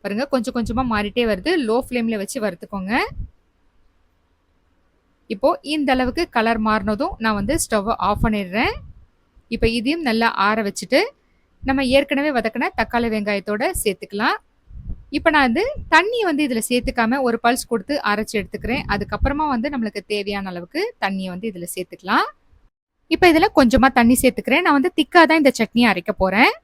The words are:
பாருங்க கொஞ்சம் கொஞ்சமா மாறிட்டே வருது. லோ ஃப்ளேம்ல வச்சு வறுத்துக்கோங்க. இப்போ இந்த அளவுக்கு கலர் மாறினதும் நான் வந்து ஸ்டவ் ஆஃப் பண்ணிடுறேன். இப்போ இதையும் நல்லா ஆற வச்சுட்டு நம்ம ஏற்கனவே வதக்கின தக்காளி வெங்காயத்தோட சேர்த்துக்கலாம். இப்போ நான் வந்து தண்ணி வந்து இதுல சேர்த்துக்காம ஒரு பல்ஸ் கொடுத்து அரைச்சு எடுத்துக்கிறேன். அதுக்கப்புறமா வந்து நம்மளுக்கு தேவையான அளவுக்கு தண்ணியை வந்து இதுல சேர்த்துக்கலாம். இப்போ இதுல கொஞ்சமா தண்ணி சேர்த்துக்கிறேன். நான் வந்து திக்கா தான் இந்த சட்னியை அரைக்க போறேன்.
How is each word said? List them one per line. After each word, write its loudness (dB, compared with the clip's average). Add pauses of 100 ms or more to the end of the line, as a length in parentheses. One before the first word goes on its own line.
பாருங்க -4
கொஞ்சம் -2
கொஞ்சமா -2 (100)
மாறிட்டே -2
வருது. -2 (140)
லோ 0 (100)
ஃப்ளேம்ல -2
வச்சு -8
வறுத்துக்கோங்க. -4 (2250)
இப்போ 2 (240)
இந்த 0
அளவுக்கு 0 (120)
கலர் 2
மாறினதும் 0 (100)
நான் 0
வந்து -2 (100)
ஸ்டவ் 0 (200)
ஆஃப் 0
பண்ணிடுறேன். -2 (800)
இப்போ 2 (100)
இதையும் -2
நல்லா 2 (200)
ஆற 2 (100)
வச்சுட்டு 0 (680)
நம்ம 2 (120)
ஏற்கனவே 2
வதக்கின -2 (100)
தக்காளி 0
வெங்காயத்தோட -2 (120)
சேர்த்துக்கலாம். -2 (800)
இப்போ 2
நான் 4
வந்து 0 (300)
தண்ணி 2
வந்து 0
இதுல -2
சேர்த்துக்காம 0
ஒரு -2
பல்ஸ் 0
கொடுத்து -2 (140)
அரைச்சு -2
எடுத்துக்கிறேன். -6 (100)
அதுக்கப்புறமா -2
வந்து -4
நம்மளுக்கு -6 (100)
தேவையான -6
அளவுக்கு -6 (220)
தண்ணியை -4
வந்து -8
இதுல -10
சேர்த்துக்கலாம். -2 (840)
இப்போ 6
இதுல 4 (100)
கொஞ்சமா 6 (100)
தண்ணி 6
சேர்த்துக்கிறேன். 2
நான் 4
வந்து -2
திக்கா 6
தான் 4
இந்த 6
சட்னியை 2
அரைக்க -4 (100)
போறேன். 4